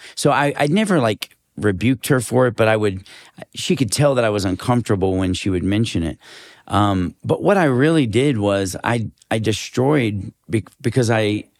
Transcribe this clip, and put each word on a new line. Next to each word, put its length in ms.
so 160
I, 260
I'd 140
never, 280
like, 360
rebuked 520
her 120
for 280
it, 100
but 100
I 80
would, 300
she 240
could 140
tell 240
that 100
I 40
was 140
uncomfortable 720
when 180
she 160
would 140
mention 400
it. 140
Um, 560
but 180
what 160
I 80
really 400
did 320
was 460
I, 260
I 80
destroyed 960
bec-, 220
because 280
I, 360